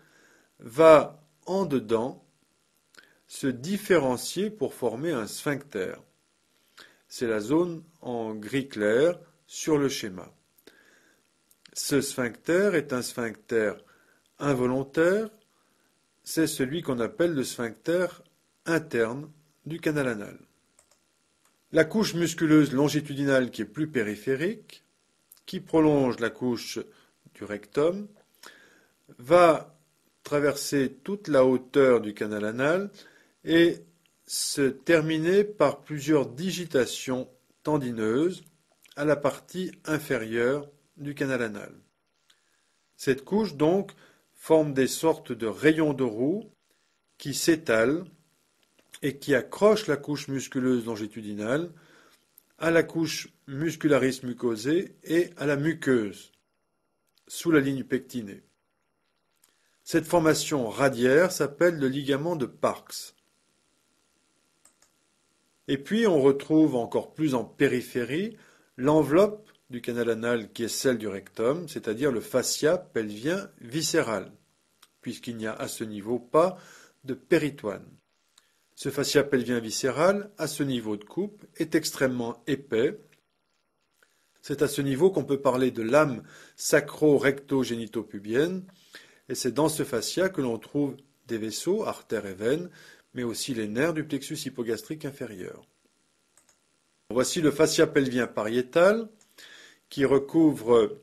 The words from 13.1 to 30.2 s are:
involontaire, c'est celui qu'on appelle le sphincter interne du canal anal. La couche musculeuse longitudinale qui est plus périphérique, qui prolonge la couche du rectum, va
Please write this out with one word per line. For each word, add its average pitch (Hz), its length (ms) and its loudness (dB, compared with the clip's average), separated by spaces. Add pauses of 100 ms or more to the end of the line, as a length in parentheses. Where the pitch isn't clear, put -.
involontaire, 139 920 0 (920)
c'est 160 240 0
celui 147 340 -4
qu'on 131 180 -4
appelle 165 340 0
le 135 100 -2
sphincter 160 640 -4 (580)
interne 147 640 -2 (360)
du 160 140 -10
canal 151 280 -2
anal. 101 300 -8 (1300)
La 160 120 4
couche 185 300 0
musculeuse 156 600 2
longitudinale 139 800 0
qui 110 120 -6
est - 20 -4
plus 151 220 -6
périphérique, 135 960 -4 (600)
qui 185 140 -10
prolonge 143 600 2
la 113 100 -2
couche 117 500 -6 (540)
du - 100 -14
rectum, 147 640 -4 (1120)
va 156 580 4 (460)